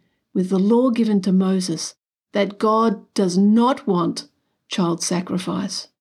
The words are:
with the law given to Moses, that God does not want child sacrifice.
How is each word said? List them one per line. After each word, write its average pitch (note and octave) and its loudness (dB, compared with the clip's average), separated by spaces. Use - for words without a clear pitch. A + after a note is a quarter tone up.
with F#3 -2
the F#3+ 0
law A#3 2
given A3 0
to F#3+ 0
Moses, F#3 -2
that G3+ -2
God A3 0
does F3+ 0
not A#3 2
want F3 -2
child E3+ -2
sacrifice. F3+ -6